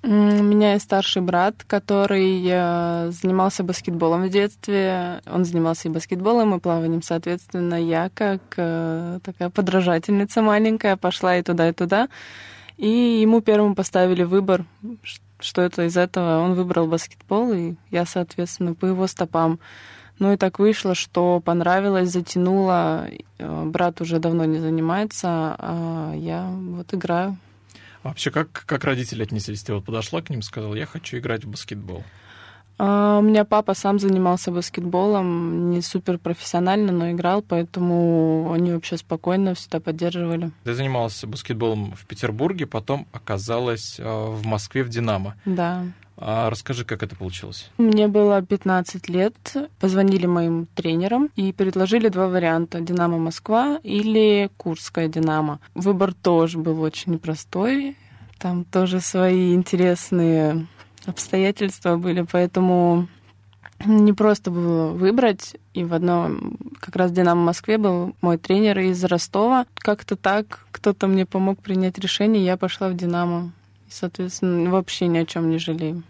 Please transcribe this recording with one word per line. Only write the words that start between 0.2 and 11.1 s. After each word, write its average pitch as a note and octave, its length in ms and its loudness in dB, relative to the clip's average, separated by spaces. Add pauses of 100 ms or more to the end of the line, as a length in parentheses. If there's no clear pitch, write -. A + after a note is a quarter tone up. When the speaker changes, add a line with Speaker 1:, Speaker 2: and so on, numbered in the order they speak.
Speaker 1:
у - 20 4
меня G#3 320 4
есть G#3 100 -2
старший F#3+ 380 0
брат, F3+ 440 0
который, G3 800 0
э, E3+ 640 0
занимался F#3 520 0
баскетболом E3+ 640 0
в F#3+ 40 -2
детстве. F#3+ 960 0
Он F3+ 220 0
занимался E3 420 0
и - 20 -2
баскетболом, G3 640 0
и F3 60 -2
плаванием. E3 400 0
Соответственно, F3 840 -4
я E3 320 0
как, G3 280 -2 (160)
э, E3 680 -4
такая F3+ 240 -6
подражательница F#3 920 0
маленькая G#3+ 560 2
пошла F3+ 400 0